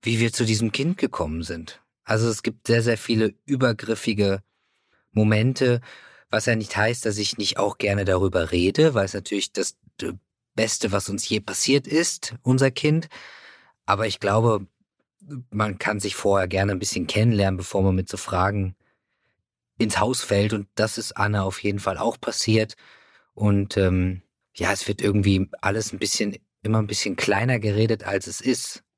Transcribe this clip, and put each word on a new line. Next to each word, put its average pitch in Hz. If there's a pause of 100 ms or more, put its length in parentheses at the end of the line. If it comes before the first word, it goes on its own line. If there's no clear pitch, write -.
wie 113
wir 117
zu 123
diesem 110
Kind 165
gekommen 82
sind. 80 (220)
Also 113
es 110
gibt -
sehr, 117
sehr 117
viele 110 (100)
übergriffige 107 (720)
Momente, 120 (500)
was 110
ja 120
nicht 110
heißt, 117
dass 104
ich 104
nicht 101
auch 98
gerne 101
darüber 92
rede, 98
weil 98
es -
natürlich 101
das - (760)
Beste, 110
was 98
uns 98
je 107
passiert -
ist, -
unser 131
Kind. 151 (760)
Aber 101
ich 101
glaube, 107 (840)
man 104
kann 107
sich 98
vorher 98
gerne 98
ein 92
bisschen 85
kennenlernen, 101
bevor 92
man 95
mit 92
so -
Fragen 95 (1040)
ins 107
Haus 123
fällt. 104
Und 104
das 110
ist -
Anne 104
auf 95
jeden 101
Fall 98
auch 113
passiert. 110 (580)
Und, 101
ähm, 92 (320)
ja, 92
es -
wird -
irgendwie 98 (100)
alles 104
ein -
bisschen, 104 (260)
immer 110
ein 107
bisschen 104
kleiner 113
geredet, 107
als 98
es -
ist. - (140)